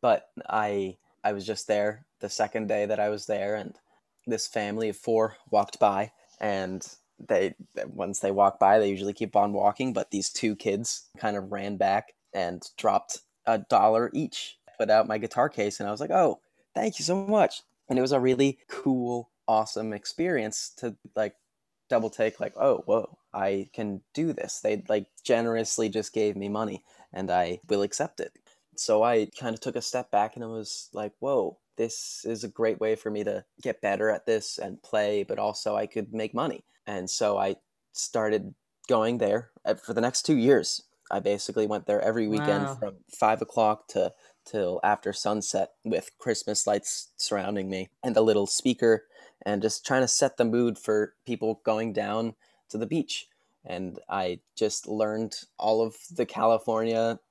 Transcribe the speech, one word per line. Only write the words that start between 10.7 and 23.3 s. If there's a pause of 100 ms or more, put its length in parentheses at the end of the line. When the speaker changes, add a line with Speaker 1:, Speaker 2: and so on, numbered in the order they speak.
Speaker 1:
kind
of
ran
back (200)
and (160)
dropped (260)
a
dollar
each, (180)
put
out
my
guitar
case,
and
I
was
like,
"Oh, (320)
thank
you
so
much." (260)
And
it
was
a
really
cool, (160)
awesome
experience
to, (180)
like, (540)
double
take,
like,
"Oh,
whoa, (160)